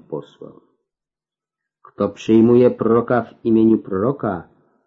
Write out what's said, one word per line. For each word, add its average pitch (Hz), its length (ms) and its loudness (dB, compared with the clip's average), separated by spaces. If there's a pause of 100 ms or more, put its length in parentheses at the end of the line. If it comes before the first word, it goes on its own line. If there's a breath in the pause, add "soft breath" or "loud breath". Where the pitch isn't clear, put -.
posłał. - 560 -18 (1300)
Kto 101 140 -4
przyjmuje 117 640 2
proroka 117 520 -2
w - 220 -16
imieniu 113 340 2
proroka, 101 680 -6 (380)